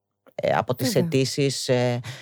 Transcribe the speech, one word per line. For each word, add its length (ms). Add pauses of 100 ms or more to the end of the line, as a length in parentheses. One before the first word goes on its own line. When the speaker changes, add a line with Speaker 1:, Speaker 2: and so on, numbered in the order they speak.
(340)
Speaker 1:
ε, 180
από 220
τις 180
Speaker 2:
Βέβαια. 100
Speaker 1:
αιτήσεις, 640
ε, 320 (220)